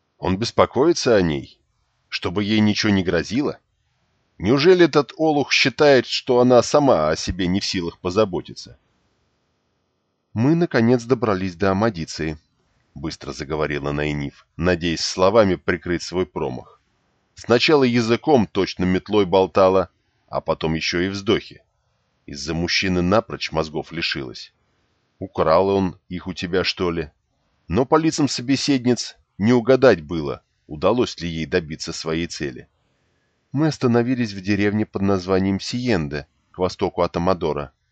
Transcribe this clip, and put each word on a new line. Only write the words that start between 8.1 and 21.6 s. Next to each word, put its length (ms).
«Мы, 220
наконец, 500
добрались 500
до 160
Амадиции», 680
быстро 320
заговорила 600
Найниф, 540
надеясь 440
словами 540
прикрыть 480
свой 220
промах. 540
Сначала 480
языком 600
точно 380
метлой 420
болтала, 640
а 140
потом 320
еще 260
и 100
вздохи. 540